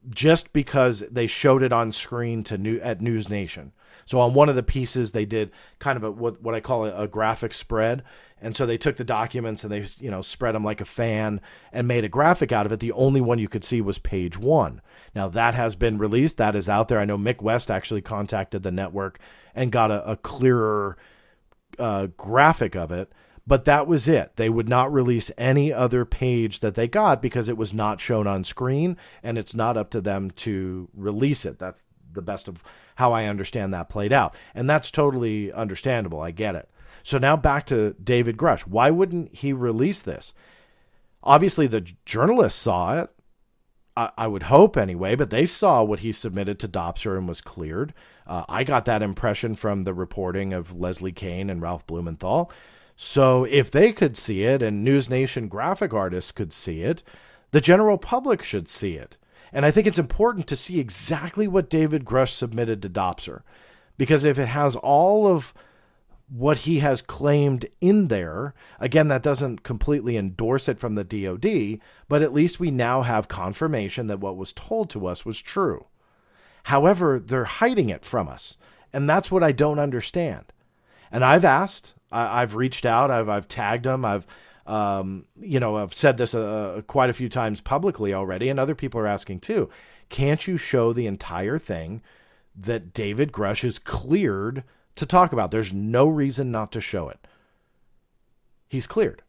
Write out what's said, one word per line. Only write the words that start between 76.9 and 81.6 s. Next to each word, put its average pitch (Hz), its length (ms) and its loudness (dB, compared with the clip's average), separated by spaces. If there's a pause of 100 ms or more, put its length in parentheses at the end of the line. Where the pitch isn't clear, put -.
they're 120 240 -2
hiding 208 460 2
it - 160 -8
from 101 220 -2
us, - 300 -16 (340)
and 139 160 -2
that's 175 220 2
what 185 140 4
I 156 80 4
don't 147 280 2
understand. 135 640 -4 (640)
And 123 120 2
I've 156 220 8
asked, 165 480 2 (180)